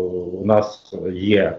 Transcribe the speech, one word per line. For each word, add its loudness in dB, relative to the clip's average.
у -4
нас 0
є 2